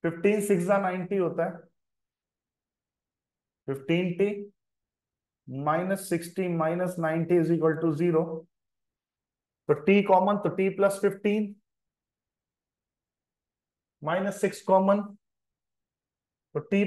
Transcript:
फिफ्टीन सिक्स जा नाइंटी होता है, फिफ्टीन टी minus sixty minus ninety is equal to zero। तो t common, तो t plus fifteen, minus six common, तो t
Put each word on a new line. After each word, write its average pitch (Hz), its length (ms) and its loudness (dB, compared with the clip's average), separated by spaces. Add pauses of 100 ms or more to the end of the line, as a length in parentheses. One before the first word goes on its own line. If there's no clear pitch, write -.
फिफ्टीन 202 380 0
सिक्स 196 220 0
जा 196 180 2
नाइंटी 185 360 -4
होता 175 280 -2
है, 190 60 -6 (2250)
फिफ्टीन 170 460 -2
टी 202 380 -2 (960)
minus 160 640 -2
sixty 175 460 -4
minus 175 440 -2
ninety 165 400 0
is 160 120 2
equal 160 300 2
to 165 160 0
zero। 170 260 2 (1500)
तो 151 120 6
t 202 220 4
common, 196 340 4
तो 185 140 -2
t 190 260 0
plus 196 220 2
fifteen, 202 540 0 (2500)
minus 190 400 -4
six - 200 -2
common, 190 400 4 (1500)
तो 147 40 -2 (120)
t 202 160 4